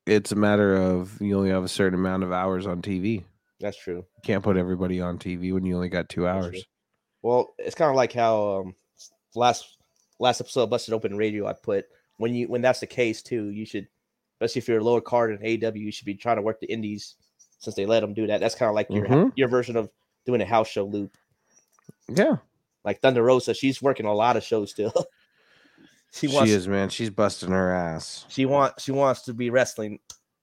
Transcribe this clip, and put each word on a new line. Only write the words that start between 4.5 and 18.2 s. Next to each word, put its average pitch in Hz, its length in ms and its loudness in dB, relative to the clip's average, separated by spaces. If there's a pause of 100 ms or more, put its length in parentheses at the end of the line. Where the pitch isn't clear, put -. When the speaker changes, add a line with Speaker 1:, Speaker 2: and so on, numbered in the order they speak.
Speaker 1:
everybody 90 440 -2
on 87 180 -6
T 90 160 -8
V 92 160 -4
when 92 140 0
you 90 100 -2
only 87 140 -4
got 87 200 -4
two 87 220 -2
Speaker 2:
That's 92 160 -2
Speaker 1:
hours. - 0 -
Speaker 2:
true. 92 160 -12 (600)
Well, 123 360 0
it's - 160 -8
kinda 151 180 2
like 127 200 2
how, 107 480 2
um, 92 140 -10 (600)
last, 120 420 0 (420)
last 123 220 2
episode 120 220 0
of 107 80 0
Busted 113 220 -2
Open 107 240 -4
Radio, 104 300 -2
I 104 60 -4
put, 98 340 -4 (300)
when 117 180 -2
you, 120 140 -2
when 120 120 -2
that's 127 200 2
the 110 60 -8
case 113 360 -2
too, 107 260 -4
you 107 160 -8
should, 104 220 -10 (480)
especially 117 240 -2
if - 100 -4
you're 113 100 4
a 107 40 0
lower 117 180 4
card 117 320 0
in 104 120 -10
A 113 60 0
E 113 60 0
W, 107 280 -4
you 107 60 -8
should - 140 -14
be 101 100 -6
trying 117 220 -2
to 107 60 -2
work 110 180 -4
the - 100 -8
indies 104 440 -8 (440)
since 110 160 -10
they 98 120 -2
let 113 160 4
'em 101 100 -4
do 110 140 -2